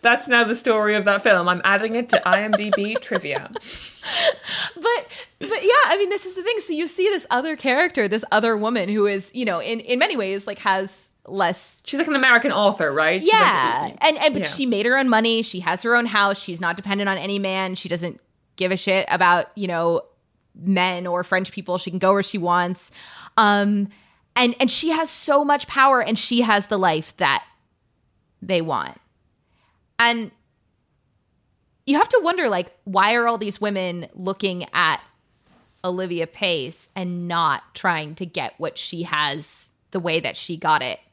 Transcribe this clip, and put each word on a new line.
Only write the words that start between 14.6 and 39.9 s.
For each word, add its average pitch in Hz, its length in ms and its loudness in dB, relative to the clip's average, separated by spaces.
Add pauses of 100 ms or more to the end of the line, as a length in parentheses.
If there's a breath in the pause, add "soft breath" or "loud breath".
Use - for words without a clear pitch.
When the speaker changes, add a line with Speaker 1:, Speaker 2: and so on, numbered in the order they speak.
Speaker 2:
made 214 180 0
her 247 120 2
own 269 120 0
money. 226 320 2
She 185 200 -6
has 175 200 -2
her 233 140 2
own 240 100 2
house. 202 340 2
She's 170 220 -10
not 175 140 -2
dependent 202 340 -4
on 196 80 -2
any 196 220 -4
man. 190 340 -4
She 185 160 -10
doesn't 170 300 -6 (380)
give 185 140 0
a 190 60 -2
shit 190 320 0
about, 175 460 4
you 202 120 -6
know, 170 340 0 (520)
men 180 540 -2
or 175 160 -2
French 185 280 -2
people. 180 280 -4
She - 100 -8
can 175 100 -6
go 190 140 4
where 202 80 2
she 202 160 -4
wants. 175 540 0 (460 loud breath)
Um, 202 520 4 (460 soft breath)
and, 240 240 4
and 254 100 4
she 320 200 0
has 320 200 -2
so 294 340 0
much 285 240 0
power, 269 360 4
and 220 160 -2
she 240 220 0
has 214 260 2
the 208 100 -2
life 165 400 0
that 139 260 0 (1000)
they 180 200 -2
want. 113 360 -6 (1000)
And 233 320 0 (1600)
you 285 120 2
have 440 120 4
to 494 120 6
wonder, 339 280 0
like, 185 340 -4
why 202 320 2
are 233 120 2
all 233 100 0
these 202 240 -6
women 185 520 -4
looking 185 600 -4
at 160 240 2 (880)
Olivia 180 420 -4
Pace 165 680 -4
and 175 320 -6
not 165 340 0 (100)
trying 156 420 -2
to 185 100 -10
get 151 320 -8
what 165 200 -8
she 170 260 -8
has 151 680 -4 (220)